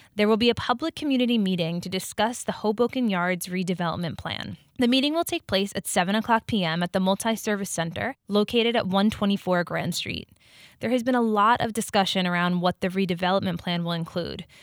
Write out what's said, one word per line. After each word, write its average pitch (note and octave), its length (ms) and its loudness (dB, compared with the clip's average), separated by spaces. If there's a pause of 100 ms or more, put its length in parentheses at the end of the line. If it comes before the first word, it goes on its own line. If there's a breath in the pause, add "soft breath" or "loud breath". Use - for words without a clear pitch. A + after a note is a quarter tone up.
(160 loud breath)
there G#3 120 2
will A3 80 4
be A#3 140 4
a A3+ 60 4
public D#4 400 -2
community B3 420 0
meeting F3 420 0
to F3+ 80 -8
discuss G#3 560 -2
the - 80 -4
Hoboken A#3 580 0
Yards F3+ 380 -2
redevelopment F3 720 -4
plan. - 400 -8 (200)
The B3 120 4
meeting D4 240 2
will E4+ 100 0
take - 240 -6
place G3 300 0
at F3+ 100 -6
seven F#3+ 280 0
o'clock A3+ 320 0
P G3 180 0
M E3 180 -2
at F3 80 -4
the F#3+ 80 0
Multi-Service G3+ 680 -2
Center, E3+ 480 -4 (100)
located A3 480 2
at G#3+ 120 2
one G3 220 4
twenty-four F#3+ 540 2
Grand E3 320 -4
Street. - 320 -8 (540 loud breath)
There A3 80 -2
has A#3+ 140 2
been B3+ 120 2
a A#3+ 60 4
lot G#3+ 400 4
of A3+ 100 0
discussion G3 560 0
around F3 320 0
what F3+ 220 0
the F#3+ 80 0
redevelopment F#3 680 0
plan E3+ 260 -4
will E3+ 80 -4
include, E3 520 -6 (180 loud breath)